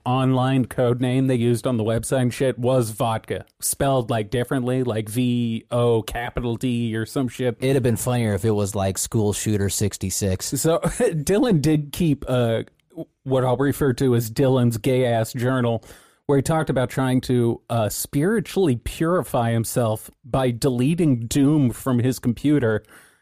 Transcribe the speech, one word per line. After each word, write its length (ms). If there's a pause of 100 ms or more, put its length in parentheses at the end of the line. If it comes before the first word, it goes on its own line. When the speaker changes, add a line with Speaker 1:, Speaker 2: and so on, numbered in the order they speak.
Speaker 1:
online 600
code 340
name 260
they 80
used 320
on 100
the 60
website 400
and 100
shit 240
was 340
vodka, 560 (120)
spelled, 520
like, 200
differently, 540
like 240
V 640
O 300
capital 520
D 400
or 100
some 220
shit. 320
Speaker 2:
It'd 160
have 80
been 140
funnier 380
if 100
it 80
was, 240
like, 200
School 360
Shooter 380
sixty-six. 760 (140)
Speaker 1:
So 180
<laughs> 60
Dylan 760
did 300
keep, 380
uh, 340 (600)
what 200
I'll 120
refer 380
to 200
as 160
Dylan's 480
gay-ass 540
journal, 500 (440)
where 120
he 40
talked 280
about 200
trying 320
to, 380 (100)
uh, 180
spiritually 880
purify 720
himself 640 (120)
by 280
deleting 760
Doom 440
from 280
his 220
computer, 640 (380)